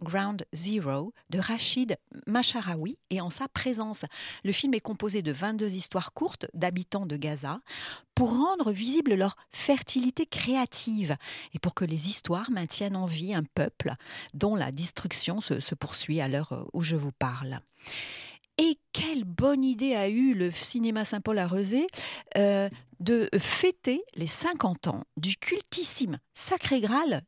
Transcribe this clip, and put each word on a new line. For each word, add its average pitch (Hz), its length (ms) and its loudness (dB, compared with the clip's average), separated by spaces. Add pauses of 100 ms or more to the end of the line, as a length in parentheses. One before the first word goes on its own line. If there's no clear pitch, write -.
Ground 196 500 -2
Zero 165 640 -2 (160)
de 175 80 0
Rachid 226 580 0 (300)
Macharaoui 208 720 0 (140)
et 185 100 0
en 175 80 -4
sa 269 180 -2
présence. 220 580 -2 (380)
Le 196 80 0
film 233 220 2
est 220 60 2
composé 208 420 -2
de 156 100 0
vingt-deux 202 440 -2
histoires 185 360 -2
courtes - 440 -4
d'habitants 180 500 -2
de 147 120 -4
Gaza 147 440 -4 (540)
pour 240 200 6
rendre 302 360 4
visible 247 420 2
leur 190 220 4 (160)
fertilité 262 720 0
créative 226 920 0 (360)
et - 60 -6
pour - 160 -2
que 190 100 0
les 160 240 -2
histoires 208 400 0
maintiennent 196 460 -2
en 190 100 0
vie 175 300 -2
un 156 80 0
peuple - 500 -2 (400)
dont 202 220 2
la 135 160 0
destruction 170 680 -2
se, 151 200 0
se - 160 -2
poursuit - 440 -2
à 135 80 0
l'heure, 139 240 0
euh, 120 120 -6 (100)
où 170 80 -2
je 160 140 0
vous 143 160 0
parle. 127 480 -4 (1000)
Et 320 200 4 (160)
quelle 311 320 -2
bonne 262 400 2
idée 254 300 2
a 202 120 2
eu 247 260 4
le 180 160 2
cinéma 220 540 0
Saint-Paul 208 360 -2
à 180 60 2
Rezé, 202 420 2 (500)
euh, 202 320 6 (320)
de 226 360 4
fêter 311 640 2 (120)
les 165 140 -4
cinquante 220 600 0
ans - 160 -2 (140)
du 185 180 0
cultissime - 840 -2 (140)
Sacré - 460 0
Graal 226 480 2